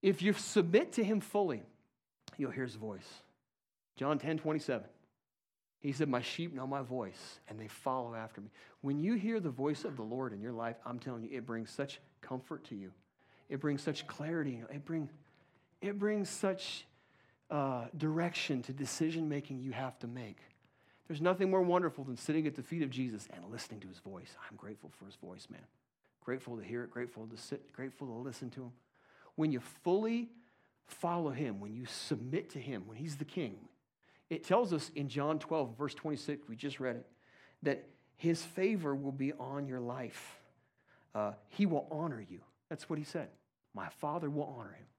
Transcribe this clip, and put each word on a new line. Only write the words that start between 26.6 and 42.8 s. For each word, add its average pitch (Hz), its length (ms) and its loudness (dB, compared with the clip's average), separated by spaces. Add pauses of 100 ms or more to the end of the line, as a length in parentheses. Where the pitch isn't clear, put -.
hear 117 200 -2
it, 117 60 -8
grateful 120 380 -6
to 110 100 -12
sit, - 340 -8
grateful 135 360 -8
to 120 60 -6
listen 127 360 -6
to 131 140 -10
him. 123 80 -10 (640)
When 156 160 6
you 127 80 2 (240)
fully 226 480 4 (560)
follow 170 420 2
him, 123 300 0
when 104 160 -8
you 123 100 -6
submit 131 680 -2
to 147 80 -6
him, 113 280 -4
when 110 100 -12
he's 147 200 -4
the 151 80 -2
king, 139 320 -4 (720)
it 160 120 -4
tells 196 300 6
us 151 220 0
in 143 120 0
John 143 300 2
twelve, 139 400 0
verse 139 160 0
twenty-six, 147 560 -4
we 113 60 -6
just 135 240 -4
read 127 160 0
it, 120 100 -8 (560)
that - 260 2 (280)
his 165 260 4
favor 185 540 2
will 139 160 0
be 135 220 0
on 139 340 -4
your 127 120 -2
life. 123 600 -6 (720)
Uh, - 200 2 (160)
he 202 180 4
will 160 240 4
honor 151 360 -2
you. - 120 -12 (280)
That's - 220 -10